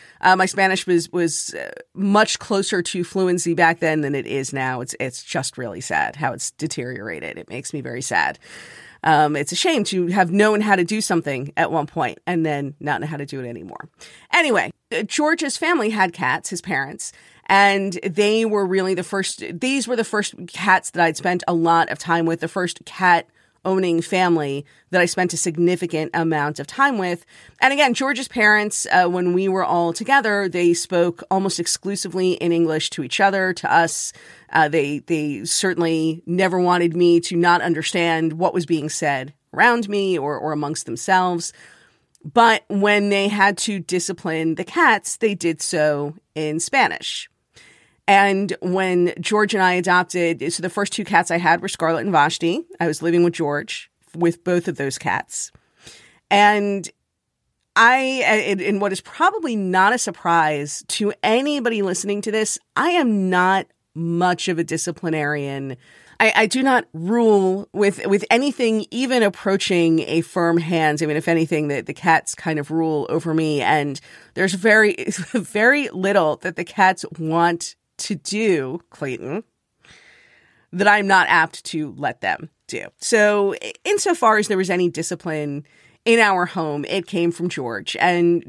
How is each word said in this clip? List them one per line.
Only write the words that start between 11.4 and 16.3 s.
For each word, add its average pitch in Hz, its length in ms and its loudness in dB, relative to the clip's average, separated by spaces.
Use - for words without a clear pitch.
at 165 140 0
one 147 160 -2
point 131 400 -4
and 170 180 0
then 143 340 -4
not 143 220 -4
know 151 60 -6
how 156 100 -8
to 139 80 -8
do 135 140 -10
it 123 100 -10
anymore. - 400 -14
Anyway, 233 400 2
uh, 165 60 -2
George's 294 560 -2
family 311 320 0
had 190 240 0
cats, - 380 -2